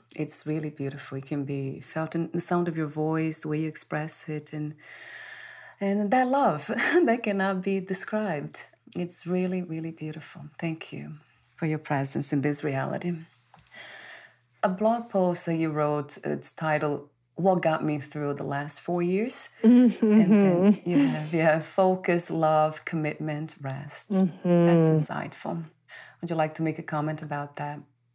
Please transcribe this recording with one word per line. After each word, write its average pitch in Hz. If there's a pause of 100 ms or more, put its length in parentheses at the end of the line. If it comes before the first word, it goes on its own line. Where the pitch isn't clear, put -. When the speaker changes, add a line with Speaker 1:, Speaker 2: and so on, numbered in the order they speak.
(160)
Speaker 1:
It's -
really 156
beautiful. 139
It 135
can 143
be 139
felt 160
in 165
the 175
sound 175
of 160
your 160
voice, 156
the 156
way 151
you 160
express 156
it, 151
and, 151 (1040)
and 202
that 254
love 247
<laughs> 285
that 233
cannot 196
be 190
described. 185 (320)
It's 175
really, 185
really 160
beautiful. 156 (180)
Thank 160
you 151 (420)
for 170
your 156
presence 139
in 139
this 143
reality. 135 (1500)
A 202
blog 220
post 180
that 165
you 160
wrote, 147
it's 147
titled, 151 (260)
"What 180
Got 156
Me 151
Through 143
the 143
Last 147
Four 175
Years?" 196 (120)
Speaker 2:
Mm-hmm. 226
Speaker 1:
And 202
then 190
you 175
have, 151
yeah, 160
focus, 185
love, 156
commitment, 156
rest. 139
Speaker 2:
Mm-hmm. 175
Speaker 1:
That's 165
insightful. 160 (560)
Would 170
you 165
like 156
to 160
make 156
a 160
comment 156
about 143
that 147 (340)